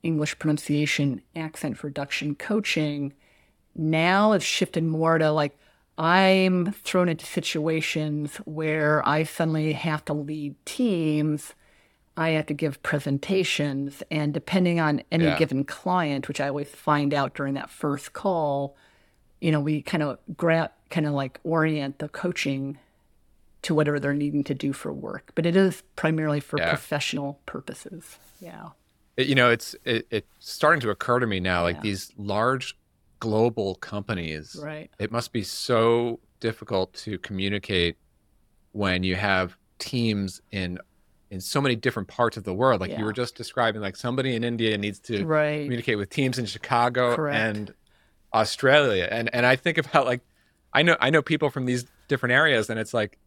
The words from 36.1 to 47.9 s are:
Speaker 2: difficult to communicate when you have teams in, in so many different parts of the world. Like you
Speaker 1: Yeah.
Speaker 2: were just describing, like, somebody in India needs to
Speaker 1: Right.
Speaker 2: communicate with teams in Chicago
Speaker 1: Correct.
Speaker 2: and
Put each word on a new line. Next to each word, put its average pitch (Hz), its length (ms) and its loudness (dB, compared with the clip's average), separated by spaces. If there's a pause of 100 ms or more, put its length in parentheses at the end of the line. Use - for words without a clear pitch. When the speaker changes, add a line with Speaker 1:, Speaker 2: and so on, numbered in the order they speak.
Speaker 2:
difficult 110 560 -2
to 104 240 -8
communicate 98 800 -2 (760)
when 92 320 0
you 92 140 0
have 95 400 0 (240)
teams 107 600 -2 (120)
in, 90 260 -4 (500)
in 95 120 -10
so - 200 -2
many 135 140 2
different 110 320 -2
parts 117 300 0
of 101 80 -10
the 95 100 -4
world. 117 260 4
Like 92 120 -6
you - 60 -8
Speaker 1:
Yeah. 110 40 -4
Speaker 2:
were 107 100 -2
just 123 220 -6
describing, 113 460 -2
like, 98 160 -6
somebody 131 400 -2
in 113 80 -2
India 113 340 0
needs 101 220 -4
to 101 240 -2
Speaker 1:
Right. 151 400 0
Speaker 2:
communicate 120 340 -2
with 101 120 -4
teams 131 280 0
in 117 80 -4
Chicago 120 680 0
Speaker 1:
Correct. 147 200 -2
Speaker 2:
and 107 380 -2 (580)